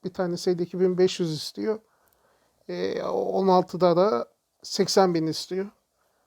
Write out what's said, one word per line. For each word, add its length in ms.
bir 100
tanesi 360
iki 300
bin 180
beş 220
yüz 120
istiyor. 460
E, 340
o 160
on 300
altıda 480
da 320
seksen 520
bin 120
istiyor. 400